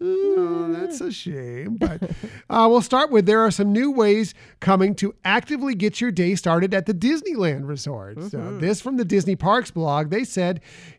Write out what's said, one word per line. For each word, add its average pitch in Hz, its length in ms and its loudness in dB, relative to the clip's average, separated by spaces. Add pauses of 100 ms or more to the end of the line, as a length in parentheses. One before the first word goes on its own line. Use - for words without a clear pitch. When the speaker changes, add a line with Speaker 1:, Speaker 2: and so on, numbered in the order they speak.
Speaker 1:
"Ooh, 190 760 0
that's 240 220 -6
a 180 100 -4
shame." 147 680 -8
But, 170 240 -2
Speaker 2:
<laughs> - 460 -10
Speaker 1:
uh, 226 200 4
we'll 240 120 6
start 285 320 0
with, 202 140 6
there 214 120 4
are 226 120 4
some 202 200 0
new 254 200 2
ways 214 420 2 (260)
coming 190 360 4
to - 280 -4
actively 247 500 0
get 208 280 -2
your 240 100 0
day 180 240 0
started 175 380 2
at 190 120 0
the 220 80 0
Disneyland 208 720 0
Resort. 117 580 -10
So 190 160 -8
Speaker 2:
Mm-hmm. 117 200 -8
Speaker 1:
this 180 220 0
from 262 160 -4
the 240 80 0
Disney 180 320 2
Parks 220 340 0
blog, 151 380 -2
they 220 160 -2
said, 180 340 -2 (400)